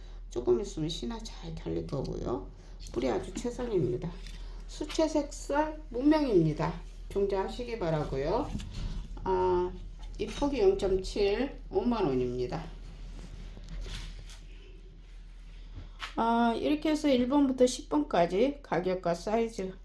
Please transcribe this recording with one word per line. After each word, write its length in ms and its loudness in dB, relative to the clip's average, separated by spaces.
조금 320 2
있으면 260 -4
신화 320 -6
잘 360 -10
달릴 320 -4
거고요. 600 -4
뿌리 160 0
아주 240 -2
최상입니다. 760 -2
수채색설 1200 0
문명입니다. 840 4
종자하시기 680 0
바라고요. 720 0
아, 480 2
이 100 -2
폭이 340 0
영점칠, 1000 2
오만 360 2
원입니다. 580 0
아, 380 6
이렇게 380 2
해서 180 4
일 180 6
번부터 400 6
십 220 -2
번까지 720 4
가격과 520 0
사이즈, 580 -2